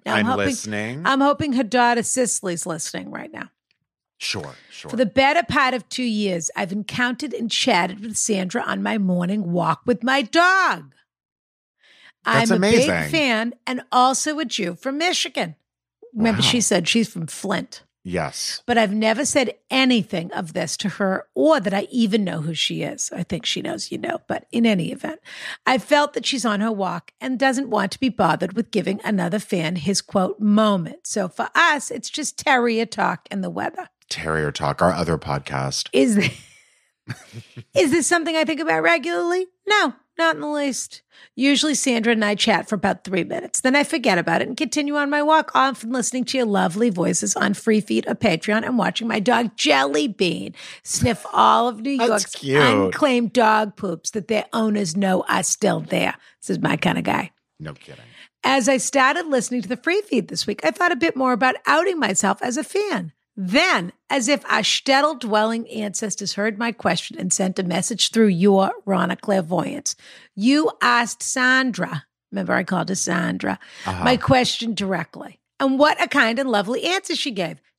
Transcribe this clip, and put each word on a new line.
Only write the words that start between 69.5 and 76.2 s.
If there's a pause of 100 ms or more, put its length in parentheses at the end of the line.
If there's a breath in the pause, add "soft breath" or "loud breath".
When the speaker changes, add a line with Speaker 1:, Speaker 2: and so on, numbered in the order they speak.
Speaker 1:
you (120)
asked
Sandra, (240)
remember
I
called
her
Sandra, (280 loud breath)
Speaker 2:
Uh-huh.
Speaker 1:
my
question
directly. (220)
And
what
a
kind